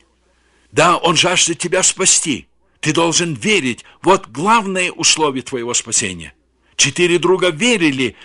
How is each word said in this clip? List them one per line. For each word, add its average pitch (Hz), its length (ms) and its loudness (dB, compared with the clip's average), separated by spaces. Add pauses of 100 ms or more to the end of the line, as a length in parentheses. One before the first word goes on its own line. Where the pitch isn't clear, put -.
(720)
Да, 160 240 4
Он 165 200 0
жаждет 170 420 0
тебя 180 240 0
спасти. - 680 0 (320)
Ты 151 140 -2
должен 165 400 0
верить. 131 500 -2 (160)
Вот 180 280 0
главное 185 600 0
условие 147 520 -2
твоего 120 320 -6
спасения. 92 600 -6 (420)
Четыре 170 420 2
друга 180 320 2
верили 156 760 0